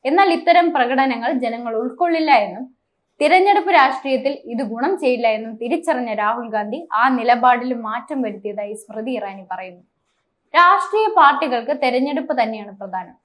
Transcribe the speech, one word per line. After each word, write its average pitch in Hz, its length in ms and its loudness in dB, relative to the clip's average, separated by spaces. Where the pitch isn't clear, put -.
എന്നാൽ 381 260 4
ഇത്തരം 339 400 4
പ്രകടനങ്ങൾ 254 560 0
ജനങ്ങൾ 233 360 -6
ഉൾക്കൊള്ളില്ല 320 520 0
എന്നും 202 180 -10
തിരഞ്ഞെടുപ്പ് 370 580 4
രാഷ്ട്രീയത്തിൽ 269 560 0
ഇത് 240 100 -4
ഗുണം 262 200 -2
ചെയ്യില്ല 240 340 2
എന്നും 226 260 -10
തിരിച്ചറിഞ്ഞ 254 480 -2
രാഹുൽ 226 360 -2
ഗാന്ധി 214 240 -6
ആ 240 40 4
നിലപാടിൽ 240 560 2
മാറ്റം 226 400 -6
വരുത്തിയതായി 208 560 -8
സ്മൃതി 220 380 -8
ഇറാനി 196 320 -12
പറയുന്നു. 185 300 -12
രാഷ്ട്രീയ 392 500 2
പാർട്ടികൾക്ക് 277 680 2
തെരഞ്ഞെടുപ്പ് 269 580 -2
തന്നെയാണ് 214 380 -6
പ്രധാനം. 185 440 -10